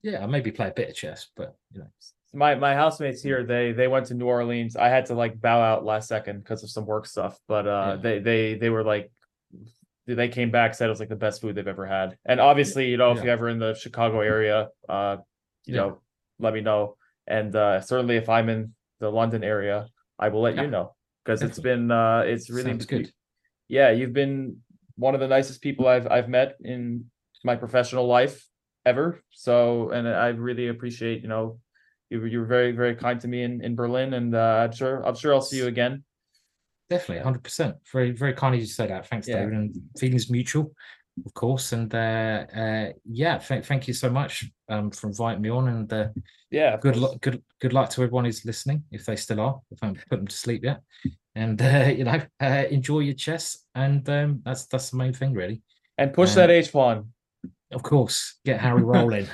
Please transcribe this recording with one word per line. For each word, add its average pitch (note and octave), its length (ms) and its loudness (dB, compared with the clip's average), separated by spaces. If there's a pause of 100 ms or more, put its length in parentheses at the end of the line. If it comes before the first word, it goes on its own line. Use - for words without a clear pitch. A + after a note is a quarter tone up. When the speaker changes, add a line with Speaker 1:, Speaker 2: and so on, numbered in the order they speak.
Speaker 1:
yeah, G#3 180 -6
I'll G2+ 80 -6
maybe B2+ 240 -2
play G2+ 160 -4
a - 40 -8
bit - 180 -4
of - 40 -16
chess, - 400 -12
but, - 220 -14 (160)
you G2 80 -16
know. D2+ 80 -18 (440)
Speaker 2:
My, C#3+ 240 4
my C#3 180 2
housemates D3 480 0
here, C3 220 -2
they, A#2+ 280 0
they B2 160 2
went C3 180 0
to B2 80 -10
New A#2+ 120 -4
Orleans. A#2+ 500 -2
I A#2+ 120 4
had B2+ 180 4
to, B2 80 -4
like, A2+ 260 -2
bow A#2 200 4
out A2+ 240 2
last G#2+ 240 -2
second G#2 360 -6
'cause A2 200 -8
of A2 60 -14
some G#2+ 160 -8
work G#2+ 200 -4
stuff, F#2+ 320 -6 (100)
but, G#2 180 0
uh, G2 300 0
Speaker 1:
Yeah. F#2+ 60 -10
Speaker 2:
they, A2 180 0
they, A2 340 2
they A#2 160 0
were A2 140 0
like, G#2 260 -2 (960)
they A#2+ 220 -2
came A#2+ 220 -2
back, A#2 240 4
said A#2 120 -2
it A2 40 0
was, G#2+ 100 -4
like, G2+ 80 -8
the A2 80 -8
best G#2 240 -4
food G#2+ 140 -6
they've G2 120 -6
ever F#2+ 200 -8
had. F#2+ 400 -4
And A#2+ 140 2
obviously, C#3 500 4
you B2 60 0
know, B2 160 6
if A#2+ 60 0
Speaker 1:
Yeah. A#2 60 -6
Speaker 2:
you're A#2+ 80 2
ever A#2 160 -2
in A#2 120 -4
the A2 140 -2
Chicago A2+ 460 -2
area, G#2+ 480 2 (200)
uh, G2 300 -2 (460)
you B2+ 100 -10
Speaker 1:
Yeah. A#2 60 0
Speaker 2:
know, G2 200 -4 (400)
let A2 120 0
me A2 80 -4
know. G#2 360 0 (300)
And, G#2+ 300 -4
uh, G2+ 240 4
certainly A#2+ 360 0
if A2+ 120 -2
I'm A2+ 220 4
in A2 240 -4 (260)
the G#2+ 100 -2
London A2+ 340 0
area, G#2 420 -2 (320)
I G#2+ 100 0
will G#2+ 140 0
let A#2 140 2
you C#3+ 60 -2
Speaker 1:
Yeah. D3 80 -4
Speaker 2:
know, F2+ 240 -4 (300)
'cause A2+ 180 -2
it's - 160 -4
Speaker 1:
Definitely. B2 280 0
Speaker 2:
been, A#2 40 0
uh, A2+ 360 4
it's A#2 240 -4
really B2+ 220 -4
Speaker 1:
Sounds A#2 120 -6
Speaker 2:
you - 200 -4
Speaker 1:
good. - 80 -14 (560)
Speaker 2:
Yeah, C3 240 6
you've B2 200 0
been C3+ 480 -2 (360)
one C3 180 0
of C3+ 60 0
the C3 80 -2
nicest C3+ 340 2
people B2+ 260 0
I've, B2 200 4
I've A#2+ 200 2
met C3 320 2
in A#2+ 500 -8 (340)
my A#2+ 120 0
professional B2 500 0
life B2 400 4 (380)
ever. C#3+ 460 2
So, A#2+ 600 2
and A#2+ 160 -2
I A#2 220 2
really A#2+ 400 -4
appreciate, A#2 540 -6
you A2 60 -12
know, A2+ 320 -4 (500)
you, A2+ 160 -4
you A#2 140 -2
were A#2 60 -4
very, B2 260 4
very A#2+ 220 0
kind A#2+ 280 -2
to A#2+ 60 -8
me B2 140 -4
in, A#2+ 200 -6
in A#2+ 120 -4
Berlin, B2+ 380 -2
and, A#2+ 220 -2
uh, A2+ 340 4
I'm A#2 40 -6
sure, C3 340 -4
I'm A#2+ 80 0
sure D3 180 0
I'll C3+ 80 6
see C3+ 160 -6
you B2+ 100 -2
again. B2 380 -2 (880)
Speaker 1:
Definitely, F3 340 -4
hundred B2+ 180 -2
percent. - 340 -4 (160)
Very, B2+ 180 0
very B2+ 240 -2
kind C3 200 2
of A#2+ 60 2
you A2 60 -6
to G#2 60 -12
say A2 160 -4
that. A2 200 -8
Thanks, A2+ 180 -6
Speaker 2:
Yeah. A2+ 120 -4
Speaker 1:
David. G#2+ 160 -2
And G#2+ 200 -4 (240)
feelings B2+ 320 0
mutual, D3 440 -2 (500)
of - 80 -16
course. B2+ 400 -2
And, A2+ 220 -4
uh, A2 500 -2 (100)
uh, A2 380 -4 (180)
yeah, C#3+ 280 0
th-, - 260 -4
thank C3+ 240 -2
you B2 60 -4
so B2+ 160 0
much, C3 340 -2 (240)
um, G#2+ 220 -2
for - 160 -12
inviting G2+ 360 -4
me G#2+ 60 -2
on. B2+ 200 0
And, A2+ 240 -4
uh, G#2+ 160 -2 (420)
Speaker 2:
Yeah, C#3 240 4
of A2 80 -6
Speaker 1:
good C3 140 4
Speaker 2:
course. C3 160 0
Speaker 1:
luck, B2+ 100 -14
good, B2+ 200 -2 (180)
good B2 120 0
luck C3+ 180 4
to B2+ 120 -2
everyone A#2+ 240 0
who's A2+ 180 -4
listening, C#3 460 -4
if - 160 -12
they A2 100 -4
still G#2+ 240 -4
are, C3 200 -2 (100)
if - 120 -12
I A2+ 40 -4
haven't F#2+ 220 -8
put - 80 -2
them G2 100 -6
to - 100 -12
sleep - 260 -4
yet. C#3+ 180 -4 (540)
And, A2 280 -2
<laughs> - 0 -
uh, C3+ 340 6
you C3 80 -2
know, D3 160 2 (200)
uh, C#3 300 2
enjoy D3 300 0
your C#3+ 140 -2
chess, - 500 -8 (100)
and, C#3 360 0
um, C#3+ 340 0
that's, C3 220 -6
that's C3 240 -4
the B2+ 80 -4
main B2+ 160 -2
thing, C3+ 180 -2
really. G#2 300 -4 (340)
Speaker 2:
And C#3 160 2
push F#3 200 6
Speaker 1:
Uh, - 20 2
Speaker 2:
that F3 160 10
H E3+ 200 6
pawn. A#2 420 2 (600)
Speaker 1:
Of B2+ 100 -8
course, - 640 2
get B2 160 0
Harry A#2+ 220 4
Speaker 2:
<laughs> A#2+ 120 4
Speaker 1:
rolling. A2 400 4